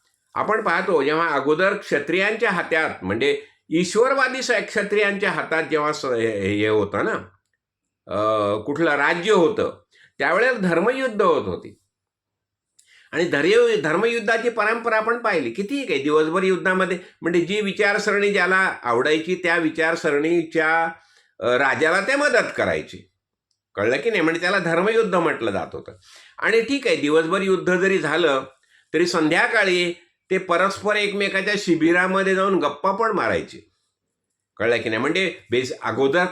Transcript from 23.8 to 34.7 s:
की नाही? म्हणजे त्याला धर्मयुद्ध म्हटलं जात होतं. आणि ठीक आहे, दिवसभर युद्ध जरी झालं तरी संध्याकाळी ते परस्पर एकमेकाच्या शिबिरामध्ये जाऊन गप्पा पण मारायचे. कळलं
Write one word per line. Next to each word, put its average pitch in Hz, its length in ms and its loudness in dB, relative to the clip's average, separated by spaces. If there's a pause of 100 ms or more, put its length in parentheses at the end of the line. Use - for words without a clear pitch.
की 226 140 -2
नाही? 196 120 0
म्हणजे 165 180 0
त्याला 180 180 0
धर्मयुद्ध 190 560 0
म्हटलं 147 360 0
जात 90 240 -6
होतं. - 180 -14 (460)
आणि 214 220 2
ठीक 269 260 -4
आहे, 175 100 2
दिवसभर 160 460 2
युद्ध 180 340 0
जरी 190 220 2
झालं 151 460 0 (500)
तरी 165 120 2
संध्याकाळी 180 880 0 (340)
ते 185 80 0
परस्पर 185 580 0
एकमेकाच्या 196 640 -2
शिबिरामध्ये 185 760 2
जाऊन 190 240 2
गप्पा 175 340 0
पण 220 180 0
मारायचे. 113 640 -4 (840)
कळलं 117 200 0